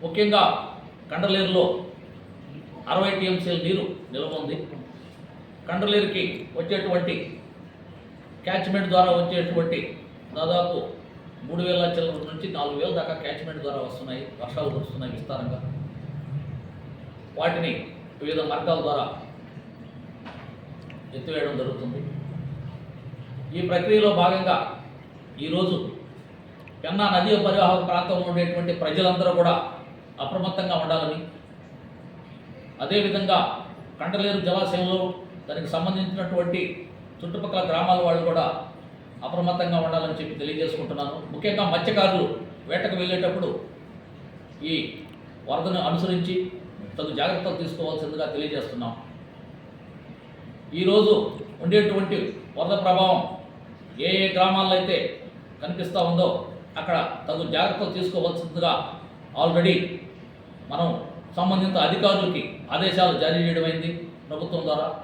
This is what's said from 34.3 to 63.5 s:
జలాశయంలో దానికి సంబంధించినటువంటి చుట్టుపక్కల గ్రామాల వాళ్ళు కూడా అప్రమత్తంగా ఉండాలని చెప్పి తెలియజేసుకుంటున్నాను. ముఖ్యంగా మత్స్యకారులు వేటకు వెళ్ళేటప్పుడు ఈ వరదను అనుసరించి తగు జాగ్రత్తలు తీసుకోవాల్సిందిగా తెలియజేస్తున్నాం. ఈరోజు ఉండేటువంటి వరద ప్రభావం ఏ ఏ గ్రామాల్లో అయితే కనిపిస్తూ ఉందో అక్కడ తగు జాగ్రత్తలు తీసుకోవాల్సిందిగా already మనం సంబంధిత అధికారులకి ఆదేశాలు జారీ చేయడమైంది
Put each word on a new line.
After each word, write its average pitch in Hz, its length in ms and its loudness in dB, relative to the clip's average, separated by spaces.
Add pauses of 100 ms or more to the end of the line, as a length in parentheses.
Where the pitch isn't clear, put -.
జలాశయంలో 180 760 0 (360)
దానికి - 180 -6
సంబంధించినటువంటి 180 1200 -2 (300)
చుట్టుపక్కల 185 480 -2
గ్రామాల 180 340 4
వాళ్ళు 170 240 4
కూడా 165 200 2 (800)
అప్రమత్తంగా 175 540 0
ఉండాలని 160 360 0
చెప్పి 151 260 -6
తెలియజేసుకుంటున్నాను. 151 920 -4
ముఖ్యంగా 202 380 0
మత్స్యకారులు 190 680 4 (280)
వేటకు 185 280 0
వెళ్ళేటప్పుడు 180 640 0 (1040)
ఈ - 360 -4 (500)
వరదను 180 320 0
అనుసరించి 180 720 2 (460)
తగు 147 160 -4
జాగ్రత్తలు 170 500 0
తీసుకోవాల్సిందిగా 156 600 -4
తెలియజేస్తున్నాం. 120 720 -4 (1800)
ఈరోజు 202 400 8 (480)
ఉండేటువంటి 196 800 4 (160)
వరద 180 260 2
ప్రభావం 185 560 4 (600)
ఏ 165 100 0 (160)
ఏ 185 80 0
గ్రామాల్లో 190 420 4
అయితే 185 220 2 (640)
కనిపిస్తూ 175 380 -4
ఉందో 170 520 2 (260)
అక్కడ 160 400 0 (100)
తగు 160 240 -2
జాగ్రత్తలు 180 420 2
తీసుకోవాల్సిందిగా 170 1080 0 (400)
already 170 340 6 (960)
మనం 170 380 0 (260)
సంబంధిత 185 420 2
అధికారులకి - 840 4 (100)
ఆదేశాలు 180 480 4
జారీ 165 240 4
చేయడమైంది 165 460 2 (400)